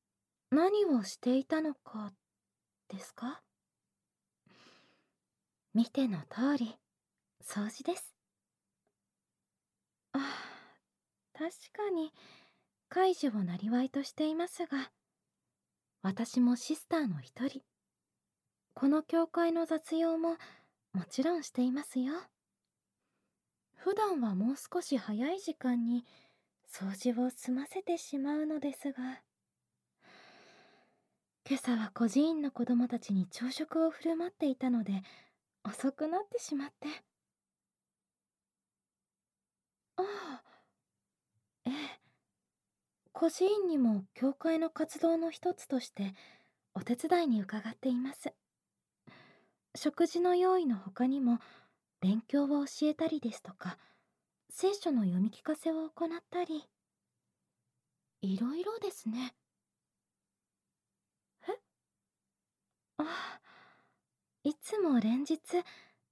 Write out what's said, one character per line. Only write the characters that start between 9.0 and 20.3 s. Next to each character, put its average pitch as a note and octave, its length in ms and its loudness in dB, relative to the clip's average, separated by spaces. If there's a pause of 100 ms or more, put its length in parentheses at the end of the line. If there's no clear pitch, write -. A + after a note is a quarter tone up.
あ C4+ 40 -2
あ、 - 1200 -10
確 E4 140 -4 (220)
か G#4 180 -2
に、 D#4+ 200 -2 (800)
介 F#4 240 4
事 D4 140 0
を G#3 160 0
生 F3 160 -2
業 B3 300 2
と C#4 120 -2
し C#4 100 -8
て D#4 140 0
い D#4 80 0
ま E4+ 140 0
す - 180 -6
が、 C#4 260 -4 (1120)
私 G3 380 -2
も B3 160 6
シ D4+ 200 -4
ス - 120 -10
タ E4+ 140 0
ー C4+ 60 0
の D#3 140 -4
一 B3 260 -6
人。 C4+ 140 -8 (1120)
こ C4+ 140 2
の D4+ 160 4
教 E4 240 2
会 E4+ 240 2
の E4 160 0
雑 D#4+ 300 -2
用 E4 200 2
も、 E4 220 0 (540)